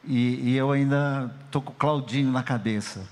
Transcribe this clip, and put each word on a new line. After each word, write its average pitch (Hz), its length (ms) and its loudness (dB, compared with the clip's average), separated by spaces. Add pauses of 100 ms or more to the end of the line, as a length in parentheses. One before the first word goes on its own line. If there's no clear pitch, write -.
E, 123 380 2
e 127 140 2
eu 135 160 2
ainda 139 600 2 (200)
tô 139 100 0
com - 80 -12
o - 60 -18
Claudinho 139 560 0
na 127 100 0
cabeça. 107 680 -2